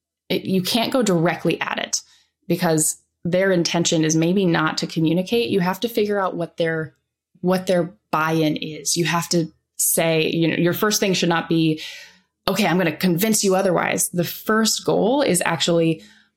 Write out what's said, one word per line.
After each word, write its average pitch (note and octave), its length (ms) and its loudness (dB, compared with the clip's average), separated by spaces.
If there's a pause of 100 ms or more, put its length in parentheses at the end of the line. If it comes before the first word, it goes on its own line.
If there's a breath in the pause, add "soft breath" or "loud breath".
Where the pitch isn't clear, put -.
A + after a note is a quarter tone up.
(300)
It, F3+ 160 -4
you F#3 160 0
can't A3+ 320 -2
go C4 80 2
directly F3 580 0
at - 200 -6
it - 220 -6 (460 soft breath)
because E3+ 500 0 (280)
their F#3 260 2
intention E3+ 540 2
is D#3 100 2
maybe F3+ 300 2
not D#3+ 320 0
to - 80 -6
communicate. F3 640 0
You G3 120 0
have F#3 180 -2
to A#3 100 -2
figure G#3 300 -2
out F#3 160 -2
what E3+ 220 -8
their, D#3+ 360 -2 (480)
what F#3 240 0
their F3+ 300 0 (160)
buy-in D#3 460 0
is. D#3 380 -6
You E3+ 100 0
have E3 240 -2
to E3 220 0 (280)
say, D#3+ 500 0
you E3 180 0
know, D3+ 80 0
your F3 180 2
first G#3 260 0
thing G3 140 0
should F3 160 0
not E3 200 -2
be, D#3+ 320 0 (680 loud breath)
"Okay, G#3+ 200 0
I'm E3 100 2
gonna E3+ 180 2
convince F#3 480 0
you F#3+ 120 2
otherwise." F#3 540 0
The F3 160 -2
first - 600 0
goal G#3 380 2
is - 220 2
actually, E3 580 0 (320 loud breath)